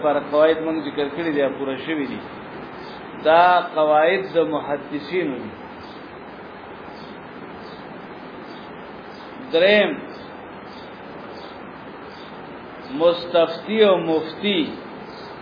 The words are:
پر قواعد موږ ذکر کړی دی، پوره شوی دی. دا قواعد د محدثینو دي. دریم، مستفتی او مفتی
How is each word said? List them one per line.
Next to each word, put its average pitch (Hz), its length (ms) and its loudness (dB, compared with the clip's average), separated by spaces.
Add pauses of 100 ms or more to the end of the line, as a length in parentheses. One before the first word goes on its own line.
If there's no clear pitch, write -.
پر 147 180 4 (120)
قواعد 156 260 8
موږ 160 180 -2 (100)
ذکر 143 220 0 (100)
کړی 165 180 0
دی، 139 120 4 (120)
پوره 135 180 -2
شوی 151 280 -2
دی. 113 140 -6 (1040)
دا 175 380 8 (140)
قواعد 156 480 6 (100)
د 160 40 2
محدثینو 147 1000 0
دي. 110 140 -8 (4000)
دریم، 190 400 8 (3000)
مستفتی 170 920 4
او 196 140 8
مفتی 165 760 0 (680)